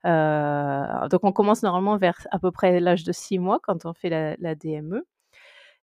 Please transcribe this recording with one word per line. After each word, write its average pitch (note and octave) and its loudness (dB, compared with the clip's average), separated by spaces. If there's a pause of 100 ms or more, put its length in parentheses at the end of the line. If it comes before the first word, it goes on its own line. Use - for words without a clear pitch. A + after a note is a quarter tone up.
Heu, D3 0
donc F3+ 2
on G3+ 4
commence G#3 2
normalement G3 0
vers F3+ 0
à F#3+ -2
peu F3+ 0
près F3+ 2
l'âge F3 2
de F3 -4
six - -4
mois G3 0
quand E3+ -4
on E3+ -8
fait - -6
la, D#3 -2
la E3 -6
D D#3 -8
M D3+ -8
E. C#4+ -8 (760)